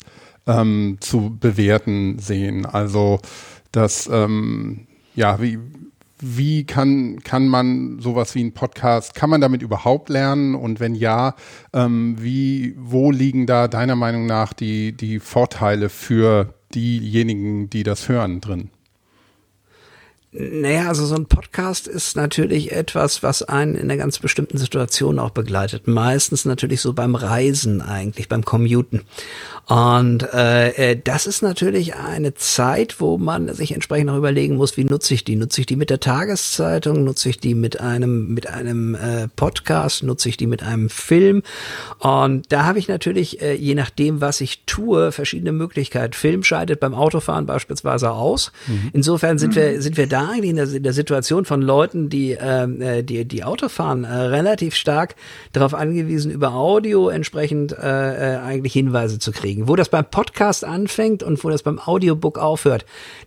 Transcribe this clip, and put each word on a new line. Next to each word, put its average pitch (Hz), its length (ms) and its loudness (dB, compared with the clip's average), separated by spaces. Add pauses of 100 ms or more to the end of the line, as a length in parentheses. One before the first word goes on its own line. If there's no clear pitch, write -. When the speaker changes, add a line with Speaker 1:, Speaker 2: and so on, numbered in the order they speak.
(480)
Speaker 1:
ähm, 107 540 2
zu 110 360 0
bewerten 104 800 2
sehen? 98 460 -4
Also, 101 540 2 (540)
das, - 380 2
ähm, 110 760 -2 (280)
ja, 104 260 2
wie, 117 160 -2 (640)
wie 139 420 -2
kann, 135 580 0
kann 135 240 2
man 127 520 0
sowas 117 360 -2
wie 123 80 0
ein 117 100 -4
Podcast, - 640 -2
kann 151 160 2
man 156 100 4
damit 127 220 2
überhaupt 120 440 0
lernen? 139 460 0
Und 113 260 -4
wenn 117 140 -2
ja, 117 400 2 (400)
ähm, 117 460 2
wie, 131 580 -2
wo 127 340 2
liegen 131 360 2
da 120 200 4
deiner 117 280 0
Meinung 117 320 0
nach 110 260 0
die, 107 380 -4
die 110 280 -6
Vorteile 104 680 2
für 110 640 4 (220)
diejenigen, 110 960 0
die 110 100 -2
das 101 260 -2
hören, 104 320 0
drin? 95 300 -6 (1600)
Speaker 2:
Naja, 151 540 -2
also 151 180 0
so 147 100 -2
ein 160 100 -2
Podcast - 640 -2
ist - 260 -6
natürlich 151 560 0
etwas, 151 500 -2
was - 220 0
einen 147 320 0
in - 60 -4 (100)
einer 139 60 0
ganz 143 220 -2
bestimmten 147 380 -2
Situation 135 640 0
auch 117 120 -2
begleitet. 104 580 -2
Meistens 123 560 2
natürlich 131 340 0
so 127 140 -2
beim 123 220 0
Reisen 117 640 0
eigentlich, 101 480 -6
beim 113 160 0
Commuten. 117 560 2 (640)
Und, 120 560 4 (100)
äh, 120 360 4 (220)
äh, 120 100 0
das - 260 -2
ist 202 140 -4
natürlich 185 540 0
eine 147 380 -4
Zeit, - 680 0
wo 165 160 2
man 170 360 -2
sich 151 200 -4
entsprechend 147 360 0
auch 139 60 0
überlegen 143 400 2
muss, 135 220 2
wie 135 80 2
nutze - 300 2
ich 117 100 -2
die? 110 100 0
Nutze 107 260 -2
ich 127 60 -2
die 131 80 -2
mit 143 140 0
der 135 100 2
Tageszeitung? 160 1040 0
Nutze 131 240 0
ich 127 120 0
die 123 140 0
mit 113 280 0
einem, 120 520 0
mit 117 140 -4
einem, 117 480 -4
äh, 117 400 -4
Podcast? - 680 0
Nutze 127 260 -2
ich 113 80 -4
die 120 100 0
mit 117 160 -2
einem 110 260 0
Film? 196 540 4 (560)
Und 135 540 2
da 143 100 2
habe 185 160 2
ich 185 80 -4
natürlich, 180 540 -2
äh, 147 120 0
je 139 220 0
nachdem, 147 460 0
was 143 180 0
ich - 260 -6
tue, 185 460 2
verschiedene 156 400 -4
Möglichkeiten. 143 640 -2
Film 175 300 0
scheidet 165 360 0
beim 135 160 0
Autofahren 156 500 0
beispielsweise 131 640 -2
aus. 127 420 -2 (140)
Speaker 1:
Mhm. 107 260 -4
Speaker 2:
Insofern 160 440 2
sind 147 180 2
Speaker 3:
Mhm. - 40 4
Speaker 2:
wir, 147 220 2
sind 156 160 -2
wir 139 100 2
da 135 140 0
eigentlich 196 300 -2
in 165 60 0
der, 143 140 0
in 135 120 -4
der 131 100 0
Situation 147 520 0
von 143 180 0
Leuten, 143 460 2
die, 139 300 -2
ähm, 127 420 -2
äh, 120 220 -2
die, 120 220 -4
die 123 180 -6
Auto 220 260 -4
fahren, 139 340 -2
äh, 117 100 -6
relativ 156 640 0
stark 156 400 0 (380)
darauf 139 200 2
angewiesen, 156 580 -2
über 139 220 -2
Audio 190 560 4
entsprechend, 151 600 -2
äh, 135 640 -2
äh, - 20 -6
eigentlich 131 360 -4
Hinweise 123 440 2
zu 110 140 -4
kriegen. 101 360 -4
Wo 151 80 4
das - 140 -6
beim 156 160 4
Podcast - 580 0
anfängt 208 600 -2
und 156 200 -2
wo 160 60 -2
das 151 140 -2
beim 147 160 -4
Audiobook 165 580 0
aufhört, 156 480 0 (420)